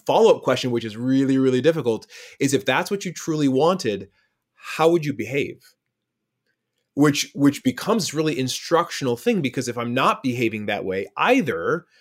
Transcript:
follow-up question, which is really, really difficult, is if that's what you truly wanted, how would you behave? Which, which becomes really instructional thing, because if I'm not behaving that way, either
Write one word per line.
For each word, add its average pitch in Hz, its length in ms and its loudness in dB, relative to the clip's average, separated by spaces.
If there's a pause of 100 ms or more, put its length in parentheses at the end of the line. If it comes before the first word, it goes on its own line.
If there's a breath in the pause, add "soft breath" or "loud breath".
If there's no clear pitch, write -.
follow-up 170 360 4
question, 127 280 0
which 117 140 -2
is 107 120 -8
really, 131 420 2
really 127 220 4
difficult, 131 460 0 (320 loud breath)
is 135 160 0
if - 100 2
that's 151 240 0
what 202 160 -4
you 180 80 -8
truly 151 360 -2
wanted, 131 600 0 (460)
how - 360 0
would 170 140 2
you 147 80 -4
behave? 113 640 -8 (1200)
Which, 143 400 2
which 139 300 2
becomes 143 500 -2
really 156 240 -2
instructional 131 800 -2
thing, 208 260 0
because 127 240 -4
if 117 100 -6
I'm 120 160 -6
not 143 300 0
behaving 113 440 -2
that 104 180 -4
way, 95 320 -4
either 151 720 0 (140)